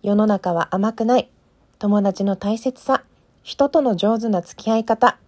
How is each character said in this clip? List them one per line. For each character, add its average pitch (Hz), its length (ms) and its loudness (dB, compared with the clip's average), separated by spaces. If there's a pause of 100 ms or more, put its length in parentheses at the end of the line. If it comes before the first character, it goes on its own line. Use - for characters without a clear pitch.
世 202 120 0
の 214 120 4
中 196 260 0
は 165 220 -2
甘 202 180 0
く 226 140 -4
な 247 120 4
い。 - 120 -4 (480)
友 208 240 2
達 196 220 -2
の 196 120 -2
大 208 220 -4
切 254 260 -6
さ。 262 180 0 (400)
人 - 280 -2
と 320 100 4
の 240 160 0
上 214 220 0
手 226 100 -4
な 185 140 0
付 - 220 -18
き 220 60 -2
合 226 80 2
い 220 60 -2
方。 226 440 2